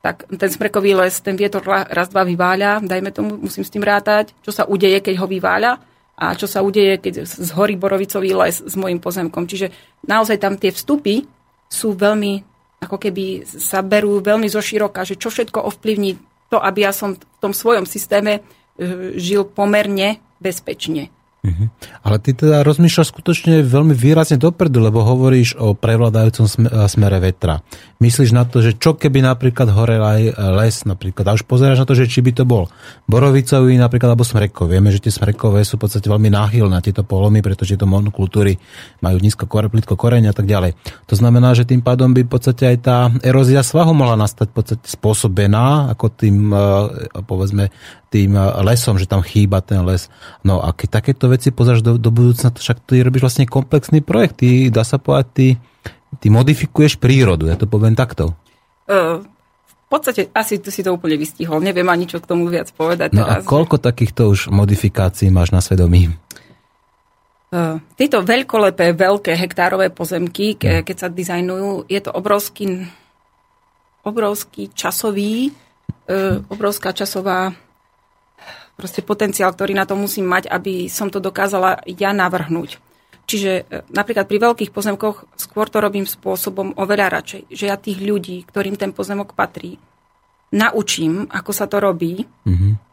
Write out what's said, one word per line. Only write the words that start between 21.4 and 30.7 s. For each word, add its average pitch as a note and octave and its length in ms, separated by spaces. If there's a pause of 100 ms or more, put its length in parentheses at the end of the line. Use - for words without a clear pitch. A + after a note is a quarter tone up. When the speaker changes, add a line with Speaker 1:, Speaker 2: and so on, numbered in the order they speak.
Speaker 2:
Mhm. F#2+ 320 (280)
Ale G#2+ 200
ty - 100
teda D3 300
rozmýšľaš D#3 480
skutočne D#3+ 560
veľmi C#3+ 240
výrazne D3+ 480
dopredu, D#3 400
lebo A2 240
hovoríš B2+ 560
o G#2 160
prevládajúcom A2+ 720
sm-, A2+ 240 (160)
smere G2 320
vetra. F2+ 480 (320)
Myslíš A#2+ 320
na A#2+ 120
to, A#2+ 180
že A2+ 140
čo D#3+ 200
keby C#3 260
napríklad B2+ 480
horel A2+ 320
aj G#2+ 220 (320)
les, G#2+ 300